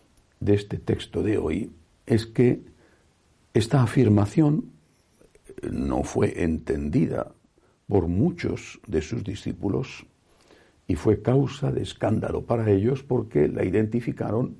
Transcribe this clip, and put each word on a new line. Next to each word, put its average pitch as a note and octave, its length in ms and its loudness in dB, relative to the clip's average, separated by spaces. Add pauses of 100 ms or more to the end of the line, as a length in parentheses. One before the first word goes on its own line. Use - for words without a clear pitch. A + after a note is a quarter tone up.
(400)
de G2+ 140 2
este G2+ 240 -2
texto - 440 -4
de G2+ 160 0
hoy, E2+ 340 -4 (340)
es A2 200 2
que - 380 2 (880)
esta B2 300 4
afirmación A#2+ 880 2 (1000)
no C2 340 -2
fue - 400 -2
entendida D#2 920 -2 (540)
por F#2+ 200 2
muchos - 800 -2
de D#2+ 140 0
sus - 220 -6
discípulos - 800 -6 (840)
y - 80 0
fue G#2+ 260 2
causa C3+ 500 0
de - 100 -2
escándalo - 640 -4
para A#2 240 0
ellos G#2+ 340 2
porque B2+ 440 0
la G#2+ 180 -2
identificaron A2 960 -2